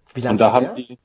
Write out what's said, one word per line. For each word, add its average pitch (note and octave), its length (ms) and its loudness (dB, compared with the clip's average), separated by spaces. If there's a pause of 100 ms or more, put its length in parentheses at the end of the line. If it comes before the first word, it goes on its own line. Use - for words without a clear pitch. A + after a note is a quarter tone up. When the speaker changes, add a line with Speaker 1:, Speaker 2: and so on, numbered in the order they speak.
(160)
Speaker 1:
Wie B2+ 60 -8
lange A#2+ 120 -2
Speaker 2:
Und G#2+ 80 2
da A2 60 6
Speaker 1:
war G#2 60 2
Speaker 2:
haben B2+ 120 0
Speaker 1:
der? - 100 -6
Speaker 2:
die, B2 300 -14